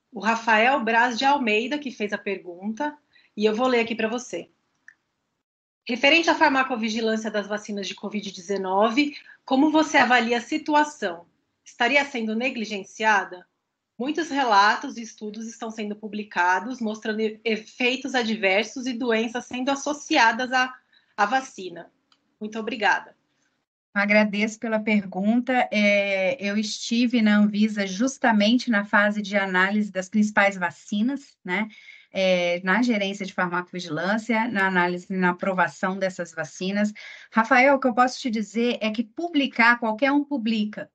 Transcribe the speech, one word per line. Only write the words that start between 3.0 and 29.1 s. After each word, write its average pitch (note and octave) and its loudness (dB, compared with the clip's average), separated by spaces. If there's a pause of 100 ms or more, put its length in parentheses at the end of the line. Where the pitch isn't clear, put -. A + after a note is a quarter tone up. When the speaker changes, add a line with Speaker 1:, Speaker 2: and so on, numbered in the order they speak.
Speaker 1:
e G#3 -4
eu G#3+ 4
vou B3+ 0
ler A#3+ 2
aqui A3+ -4
pra A3 -4
você. A3 -8 (1400)
Referente D4 4
à D4+ 6
farmacovigilância A#3 0
das G#3 -4
vacinas G3+ -6
de F3+ -10
covid G3+ -8
dezenove, G3 0 (260)
como C#4 4
você D4+ 2
avalia A#3+ 4
a A3+ -4
situação? D4 -2 (380)
Estaria C4+ 0
sendo A3 -4
negligenciada? G#3 -2 (520)
Muitos D#4 -4
relatos A#3+ 2
e A#3+ -10
estudos A3 -12
estão A3+ -12
sendo G#3 -8
publicados G#3 -2
mostrando G#3+ -4
e-, G#3+ -2
efeitos B3 -2
adversos A3 0
e B3+ -4
doenças A3+ -2
sendo B3+ -6
associadas B3+ 0
à, B3+ 0 (420)
à G#3 0
vacina. F#3 -6 (500)
Muito G#3+ -10
obrigada. G#3 -2 (800)
Speaker 2:
Agradeço G#3 2
pela A3 -2
pergunta. G#3+ 0
É, G3+ 2
eu G3+ -2
estive A#3 0
na G#3 4
Anvisa G#3 2
justamente A3+ 2
na G3+ 2
fase G#3 2